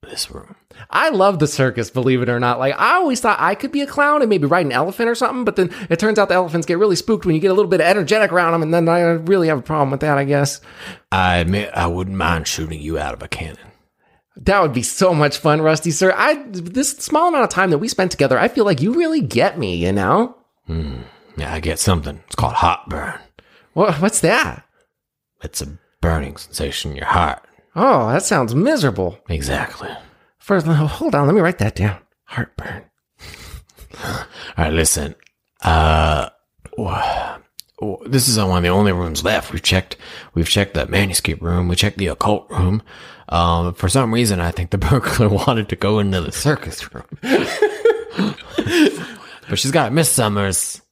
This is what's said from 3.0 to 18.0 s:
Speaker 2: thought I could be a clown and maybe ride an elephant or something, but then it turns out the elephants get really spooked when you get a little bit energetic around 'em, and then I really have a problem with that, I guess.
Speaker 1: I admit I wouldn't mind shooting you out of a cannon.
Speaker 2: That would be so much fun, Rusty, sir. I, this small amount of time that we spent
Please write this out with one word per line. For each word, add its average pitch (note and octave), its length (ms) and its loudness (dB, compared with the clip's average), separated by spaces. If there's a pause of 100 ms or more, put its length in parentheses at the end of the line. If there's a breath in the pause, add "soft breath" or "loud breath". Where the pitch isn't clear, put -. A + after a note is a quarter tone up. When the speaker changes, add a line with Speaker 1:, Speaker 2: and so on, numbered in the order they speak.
Speaker 2:
thought G#3+ 180 2
I F3 160 2
could C4+ 160 -8
be C#4+ 100 -2
a C#4 60 -4
clown D4 340 2
and A#3 80 2
maybe E3+ 160 2
ride C#3+ 220 2
an C3 40 -2
elephant F3+ 380 0
or A#3+ 60 0
something, B3 300 -2
but G#3+ 100 0
then F#3 180 0 (160 loud breath)
it E3 80 2
turns G#3+ 220 2
out G3 100 4
the F3+ 60 4
elephants E3+ 320 0
get E3+ 100 0
really G3 200 4
spooked - 280 0
when F3 80 2
you D#3 80 2
get F#3+ 100 4
a F#3 40 4
little F#3+ 160 4
bit F3+ 100 4
energetic F#3+ 500 2
around E3 220 2
'em, E3 80 0
and D#3 120 0
then E3+ 140 4
I E3+ 140 4
really E3+ 460 2
have D#3 100 2
a A#2+ 60 -6
problem D3 260 0
with C3+ 120 -2
that, D3 180 2
I C#3 60 0
guess. C#3+ 360 0 (500 loud breath)
Speaker 1:
I F#2 260 2
admit F#2+ 360 0
I - 140 -2
wouldn't F#2 300 -4
mind E2 300 0
shooting D#2+ 340 -8
you D#2 180 -4
out C#2+ 160 -6
of - 80 -16
a - 40 -16
cannon. D#2 300 -12 (840)
Speaker 2:
That F#3+ 180 4
would D#3 100 2
be A#2+ 120 -2
so F#3 300 2
much D3 240 2
fun, D3+ 240 2
Rusty, D#3 300 2
sir. F#3 240 2
I, C#4+ 320 2
this F#3+ 440 -4
small D#4 360 0
amount D4+ 160 2
of B3+ 60 0
time F#3 220 0
that D3 80 2
we A3 100 -4
spent F#3 200 0